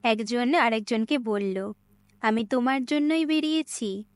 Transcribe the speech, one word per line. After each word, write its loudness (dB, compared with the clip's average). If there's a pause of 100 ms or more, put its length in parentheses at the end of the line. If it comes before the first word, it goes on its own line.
একজন 2
আরেকজনকে 2
বলল, -2 (480)
"আমি 2
তোমার 0
জন্যই 2
বেরিয়েছি" -2 (120)